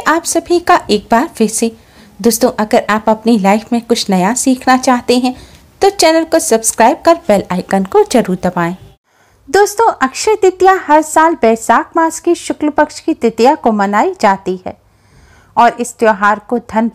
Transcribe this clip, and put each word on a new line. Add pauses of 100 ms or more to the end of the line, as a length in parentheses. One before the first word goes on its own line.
आप
सभी
का (140)
एक
बार
फिर
से। (500)
दोस्तों,
अगर
आप
अपनी
लाइफ
में
कुछ
नया
सीखना
चाहते
हैं (480)
तो
चैनल
को
सब्सक्राइब
कर
बेल (100)
आइकन
को
जरूर
दबाएं। (720)
दोस्तों,
अक्षय
तृतीया (120)
हर
साल
बैसाख
मास
की
शुक्ल
पक्ष
की
तृतीया
को
मनाई
जाती
है (800)
और
इस
त्योहार
को (120)
धन